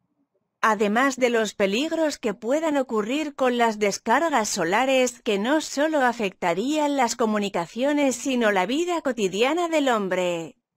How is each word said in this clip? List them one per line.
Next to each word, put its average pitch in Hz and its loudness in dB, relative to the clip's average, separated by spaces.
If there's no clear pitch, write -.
Además 220 2
de 247 2
los 226 0
peligros 285 0
que 220 -4
puedan 294 -2
ocurrir 262 -2
con 247 0
las 226 2
descargas 233 0
solares, 247 0
que 202 0
no 277 2
solo 302 0
afectarían 240 0
las 240 0
comunicaciones, 226 0
sino 240 0
la 185 2
vida 330 -2
cotidiana 240 0
del 302 2
hombre. 180 -2